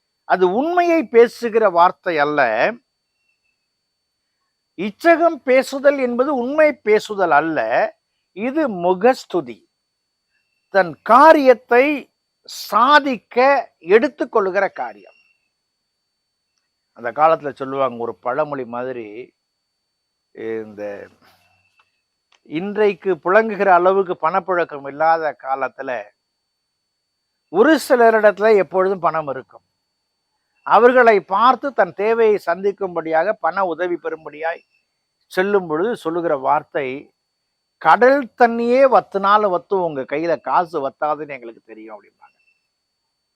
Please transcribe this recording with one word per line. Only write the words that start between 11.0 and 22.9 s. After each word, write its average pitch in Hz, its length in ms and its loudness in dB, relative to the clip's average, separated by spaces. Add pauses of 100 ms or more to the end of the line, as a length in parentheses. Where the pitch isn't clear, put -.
காரியத்தை 269 1120 4 (300)
சாதிக்க 262 1300 0 (100)
எடுத்துக்கொள்கிற 202 920 -2
காரியம். 110 420 -14 (1800)
அந்த 117 200 -10
காலத்துல 147 420 0
சொல்லுவாங்க, 135 420 -6
ஒரு 117 180 -8
பழமொழி 139 500 -6
மாதிரி, 120 720 -12 (960)
இந்த 104 760 -12 (1300)
இன்றைக்கு 196 720 -4